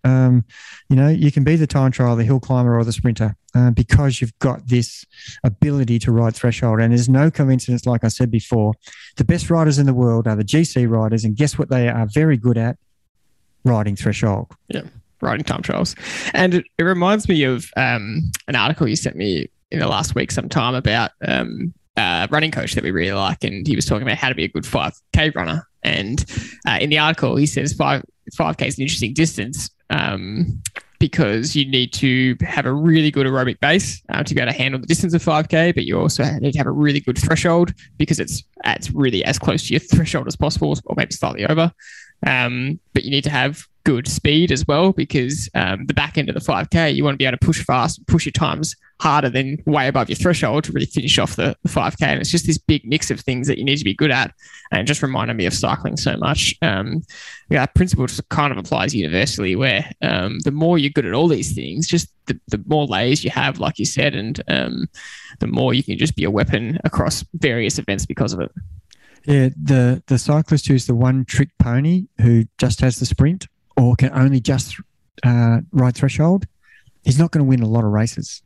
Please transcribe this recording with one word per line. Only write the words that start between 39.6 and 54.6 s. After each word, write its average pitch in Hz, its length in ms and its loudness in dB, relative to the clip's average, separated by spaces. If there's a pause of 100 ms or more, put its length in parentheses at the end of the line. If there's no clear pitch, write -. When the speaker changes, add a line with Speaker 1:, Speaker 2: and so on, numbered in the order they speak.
Speaker 2:
to - 60 0
your 165 60 0
threshold - 460 0
as - 100 -8
possible, 151 380 -2 (120)
or - 100 -6
maybe - 160 -2
slightly - 340 -4
over. 160 240 2 (560)
Um, 127 540 -2 (140)
but - 100 -2
you 135 60 -8
need 143 140 -2
to 151 60 -2
have 139 380 -4 (160)
good 135 240 0
speed 151 420 0
as 131 160 -2
well, 170 260 2
because, 135 600 -4
um, 95 320 -4
the 139 80 -6
back 147 240 -4
end 143 100 -2
of 147 60 -6
the - 60 -4
five 131 300 -4
K, 165 200 2
you 139 140 0
wanna 139 120 0
be 135 100 0
able 127 120 -2
to - 80 0
push 165 160 0
fast, 131 440 -2
push 165 200 2
your 135 60 -6
times - 420 -4 (260)
harder 147 280 2
than 135 380 -4
way 147 220 0
above 135 200 -2
your - 80 -6
threshold 156 480 0
to - 80 -8
really 135 140 -2
finish - 320 -2
off - 180 -2
the, 92 260 -2
the 180 60 -2
five - 300 -2
K. 151 80 0
And - 140 0
it's - 100 -4
just 170 160 0
this 156 120 0
big - 280 0
mix 147 240 -2
of 110 100 -4
things 131 280 -4
that - 100 0
you 120 60 -6
need 143 120 0
to 151 80 -6
be 101 100 0
good 151 160 0
at. 127 220 -2 (380)